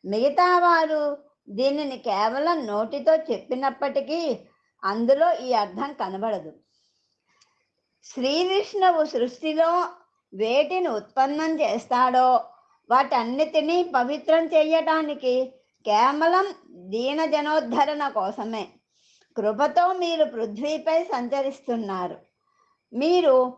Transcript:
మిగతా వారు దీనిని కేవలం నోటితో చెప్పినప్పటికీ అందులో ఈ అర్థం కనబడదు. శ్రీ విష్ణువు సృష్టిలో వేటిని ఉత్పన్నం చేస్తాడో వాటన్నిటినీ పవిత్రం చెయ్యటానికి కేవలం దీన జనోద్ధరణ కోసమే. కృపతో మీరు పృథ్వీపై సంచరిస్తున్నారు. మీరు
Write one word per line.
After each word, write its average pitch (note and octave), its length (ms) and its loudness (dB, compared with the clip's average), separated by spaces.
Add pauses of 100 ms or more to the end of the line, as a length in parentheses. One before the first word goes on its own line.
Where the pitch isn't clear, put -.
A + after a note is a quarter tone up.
మిగతా C#4+ 540 2
వారు D#4+ 420 2 (480)
దీనిని C4+ 480 -2
కేవలం A#3+ 600 -2 (100)
నోటితో C#4+ 480 0
చెప్పినప్పటికీ C4+ 1040 -4 (640)
అందులో A#3 440 2 (120)
ఈ B3+ 140 -2
అర్థం G#3+ 400 -2
కనబడదు. F#3+ 580 -6 (1500)
శ్రీ C4+ 300 -4 (140)
విష్ణువు F#4 580 0
సృష్టిలో D#4 680 -2 (600)
వేటిని C#4+ 560 0
ఉత్పన్నం C#4 720 -2
చేస్తాడో B3+ 680 2 (600)
వాటన్నిటినీ C#4+ 880 0 (180)
పవిత్రం D4+ 500 2
చెయ్యటానికి D#4 1080 0 (320)
కేవలం D4+ 600 4 (440)
దీన B3+ 360 -2
జనోద్ధరణ D4 840 0
కోసమే. A3 600 -6 (680)
కృపతో A3+ 560 2
మీరు E4+ 320 0
పృథ్వీపై C4+ 760 -4
సంచరిస్తున్నారు. A#3+ 1120 -4 (760)
మీరు D#4 420 4 (220)